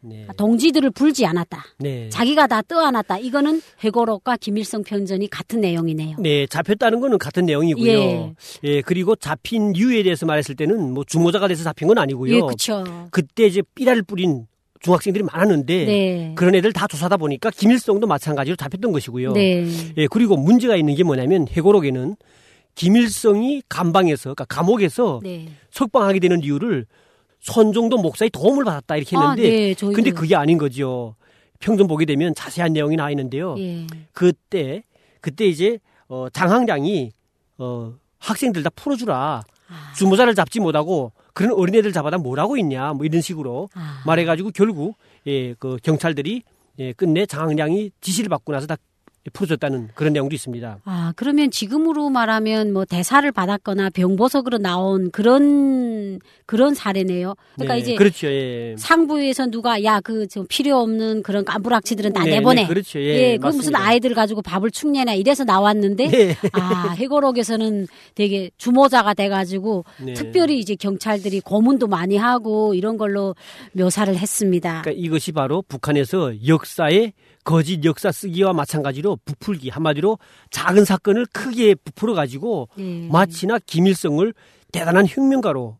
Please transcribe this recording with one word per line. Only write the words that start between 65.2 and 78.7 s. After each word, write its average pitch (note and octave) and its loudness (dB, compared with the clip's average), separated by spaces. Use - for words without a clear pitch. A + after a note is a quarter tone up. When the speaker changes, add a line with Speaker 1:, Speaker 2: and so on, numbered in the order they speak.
Speaker 2:
나왔는데 G#3 2
Speaker 1:
네. G3+ 4
Speaker 2:
아, F3+ -2
회고록에서는 A3+ 0
되게 G3 -2
주모자가 B3 4
돼가지고 G3 -2
Speaker 1:
네. B2+ -8
Speaker 2:
특별히 C#4 -2
이제 G3 -4
경찰들이 G3 -4
고문도 A3+ 2
많이 F#3+ 0
하고 G#3+ 0
이런 G#3+ -2
걸로 G3+ -4
묘사를 F#3 0
했습니다. F3 -2
Speaker 1:
그러니까 D#3+ -6
이것이 D#3+ -4
바로 D3+ -2
북한에서 C#3 -2
역사의 E3 2
거짓 D#3+ 0
역사 E3 0
쓰기와 F#3 -2
마찬가지로 D3 -4